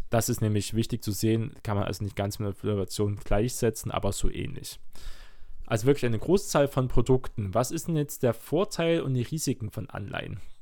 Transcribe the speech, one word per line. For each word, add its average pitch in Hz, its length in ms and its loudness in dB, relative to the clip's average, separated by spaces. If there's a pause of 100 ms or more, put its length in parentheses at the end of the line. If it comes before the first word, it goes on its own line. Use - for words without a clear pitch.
das 117 200 2
ist 120 100 0
nämlich 107 340 0
wichtig 113 300 0
zu 110 80 -2
sehen, 110 420 0 (100)
kann 107 120 -2
man 101 100 0
also - 200 -4
nicht 98 100 -6
ganz 101 240 -2
mit 101 240 -4
der 104 80 0
Inflation 101 460 0
gleichsetzen, 110 760 2
aber 98 220 0
so - 180 4
ähnlich. - 480 -8 (880)
Also 107 200 0
wirklich 139 220 4
eine 117 100 2
Großzahl 156 500 4
von 131 200 0
Produkten. 123 680 4
Was 117 160 2
ist - 180 -4
denn 165 80 0
jetzt 147 280 -2
der 117 100 4
Vorteil 165 680 0
und 135 120 -2
die 123 80 0
Risiken 123 480 -4
von - 180 -8
Anleihen? - 520 -8 (220)